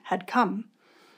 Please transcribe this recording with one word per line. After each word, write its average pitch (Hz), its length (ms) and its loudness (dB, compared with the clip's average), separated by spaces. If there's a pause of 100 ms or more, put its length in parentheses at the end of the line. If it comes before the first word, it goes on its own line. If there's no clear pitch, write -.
had 185 240 -4
come. 226 380 2 (520)